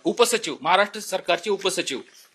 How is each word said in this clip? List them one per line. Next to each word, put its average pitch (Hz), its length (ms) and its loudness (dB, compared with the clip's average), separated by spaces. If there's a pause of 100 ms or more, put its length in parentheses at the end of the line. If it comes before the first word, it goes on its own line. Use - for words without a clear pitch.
उपसचिव, 214 560 0
महाराष्ट्र 202 400 2
सरकारचे 185 500 -2
उपसचिव 170 500 -2 (340)